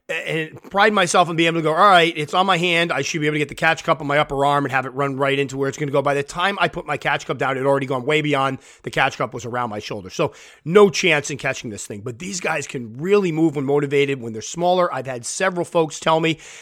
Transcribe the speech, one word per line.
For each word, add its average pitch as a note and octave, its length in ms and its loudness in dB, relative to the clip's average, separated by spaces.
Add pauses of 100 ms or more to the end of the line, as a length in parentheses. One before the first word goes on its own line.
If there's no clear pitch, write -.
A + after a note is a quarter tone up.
and D#3+ 540 -6
pride G#3 280 2
myself F#3 380 4
in E3+ 80 -4
being E3 100 4
able E3 120 0
to D#3+ 40 -2
go, D3+ 100 2
"All E3 60 0
right, F3 380 8
it's D3+ 160 -6
on F#3+ 120 4
my F#3+ 120 2
hand. E3+ 340 2
I C#3 120 -2
should D3+ 180 -4
be D3 60 0
able D3+ 80 0
to D3+ 40 0
get D3 80 0
the - 80 -14
catch D#3+ 300 0
cup D#3 160 0
on D3+ 40 -8
my C#3+ 120 0
upper C#3 280 0
arm C#3+ 200 2
and B2+ 80 -4
have C3+ 120 0
it C3+ 40 -8
run C3+ 260 -4
right C#3 240 0
into C3+ 160 -2
where C3+ 140 -2
it's B2+ 80 -10
gonna C#3+ 160 -4
go." C#3+ 80 2
By C#3+ 120 0
the C#3 100 -2
time F#3 360 -2
I F3 80 2
put D#3+ 180 -8
my D3 120 -6
catch D3 280 -4
cup D3 120 -6
down, C3+ 140 -2
it C3+ 80 -4
had C3 60 -4
already C#3 200 2
gone B2+ 200 -4
way D3+ 160 2
beyond. C3+ 380 -2 (240)
The - 80 -10
catch C3+ 260 0
cup B2 160 -4
was A#2 120 -12
around A#2+ 240 -4
my G#2+ 100 -8
shoulder. G#2 300 -10
So - 240 -2 (320)
no G3+ 240 8
chance D#3 420 0
in C#3 60 -8
catching C3 320 -6
this G2+ 180 -12
thing. G#2 140 -12
But A#2 180 -12
these F3+ 220 -10
guys D#3+ 260 -4
can A#2+ 300 -10
really F#3 340 2
move D#3 240 2
when D3 80 -2
motivated, C#3 580 2
when A#2 120 -10
they're A2 80 -8
smaller. F3 520 0
I've C3 140 -6
had B2 180 -8
several F3+ 380 -2
folks D#3+ 380 -2
tell D#3+ 180 2
me, E3 180 0 (240)